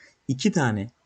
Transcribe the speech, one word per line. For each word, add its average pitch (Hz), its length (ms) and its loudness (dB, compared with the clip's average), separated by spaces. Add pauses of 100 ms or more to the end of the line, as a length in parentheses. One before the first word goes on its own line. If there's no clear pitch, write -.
(280)
İki 135 240 0
tane 113 380 0 (160)